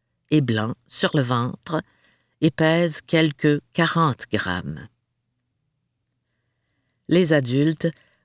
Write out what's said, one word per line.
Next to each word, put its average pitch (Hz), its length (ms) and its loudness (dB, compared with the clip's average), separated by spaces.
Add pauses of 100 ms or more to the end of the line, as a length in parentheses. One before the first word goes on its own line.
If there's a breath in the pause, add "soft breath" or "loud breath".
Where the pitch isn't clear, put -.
(300)
et 151 100 4
blanc 113 340 -2 (120)
sur - 280 -4
le 147 80 2
ventre 127 600 -4 (580)
et 156 100 2
pèse 165 520 0
quelques 151 580 0 (120)
quarante 165 600 0
grammes. 87 540 -6 (2250)
Les 165 240 4
adultes 147 560 2 (360 soft breath)